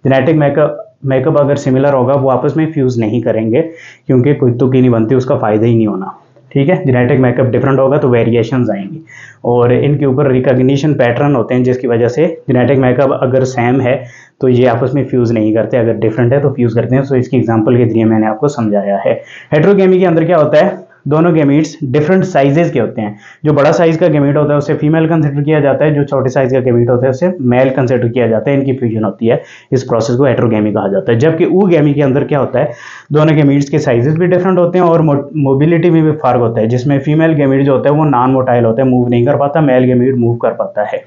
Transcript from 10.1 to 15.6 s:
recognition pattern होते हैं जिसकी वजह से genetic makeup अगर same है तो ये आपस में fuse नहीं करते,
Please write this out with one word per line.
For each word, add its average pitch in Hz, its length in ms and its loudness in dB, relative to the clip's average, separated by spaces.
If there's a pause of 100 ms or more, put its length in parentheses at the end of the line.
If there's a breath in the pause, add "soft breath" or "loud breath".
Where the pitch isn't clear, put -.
recognition 135 600 0
pattern 131 420 0
होते 120 200 -2
हैं 127 80 0
जिसकी 127 240 -2
वजह 117 200 0
से 151 200 0 (200)
genetic 127 320 2
makeup 131 420 0
अगर 131 220 0
same 127 380 -2
है 123 220 -2 (380 loud breath)
तो 131 60 0
ये 127 200 2
आपस 120 280 -2
में 135 100 -2
fuse 120 260 0
नहीं 110 220 0
करते, 110 240 -2